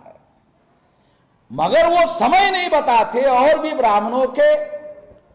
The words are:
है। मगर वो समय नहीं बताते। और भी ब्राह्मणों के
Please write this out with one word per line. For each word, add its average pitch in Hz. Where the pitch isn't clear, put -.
है। -
मगर 196
वो 339
समय 349
नहीं 359
बताते। 254
और 277
भी 311
ब्राह्मणों 233
के 302